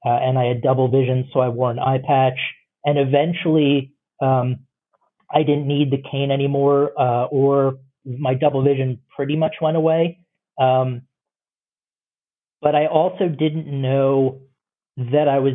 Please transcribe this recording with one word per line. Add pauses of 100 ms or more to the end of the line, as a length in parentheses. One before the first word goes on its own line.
uh,
and
I
had
double
vision,
so
I
wore
an
eye
patch. (480)
And
eventually, (300)
um, (720)
I
didn't
need
the
cane
anymore,
uh,
or (280)
my
double
vision (140)
pretty
much
went
away. (380)
Um, (1600)
but
I
also
didn't
know (560)
that
I
was